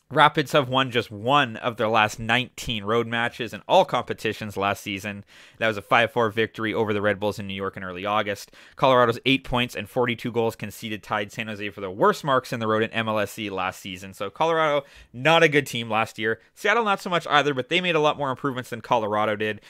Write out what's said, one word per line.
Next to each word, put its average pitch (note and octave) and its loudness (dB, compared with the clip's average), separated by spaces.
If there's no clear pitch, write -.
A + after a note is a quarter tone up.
Rapids D3+ 4
have C3+ 4
won C3 0
just A2+ -2
one A2+ 0
of A#2 -6
their A#2 0
last G#2+ 2
nineteen A#2 -2
road A#2 0
matches A#2 -4
in G#2 -12
all E3+ 6
competitions A2 -4
last G2 0
season. G2+ -8
That A2+ 0
was G#2+ 0
a G2 -8
five A#2 4
four A#2 2
victory A2 -2
over G#2+ 0
the G2+ -2
Red G2+ 0
Bulls G#2 -2
in G2+ -10
New G2 -10
York G2 -8
in G2 -12
early F#2 -8
August. G#2 -4
Colorado's B2 4
eight C3+ 2
points B2 -2
and G2+ -8
forty-two A#2+ -2
goals A2+ -2
conceded G#2+ -10
tied G#2+ -4
San A2 -10
Jose G#2+ -8
for G2+ -12
the F#2+ -6
worst E3+ 0
marks C3 0
in A#2 -4
the A2+ -2
road A2 2
in A2+ -2
M A2+ -2
L G#2+ 0
S G2+ -2
C G#2 -8
last F#2 -4
season. F#2+ -12
So G2 -8
Colorado, D#3+ 0
not D#3 6
a E3 8
good C#3+ 2
team A#2 -8
last A2 0
year. A2 0
Seattle, A3 0
not G3 0
so G3 -6
much E3 -2
either, C#3+ 4
but E3 -2
they F3+ 0
made F3 0
a D#3 4
lot D3 4
more C3+ -2
improvements B2+ -4
than A2+ -8
Colorado G#2+ 0
did. G#2+ -4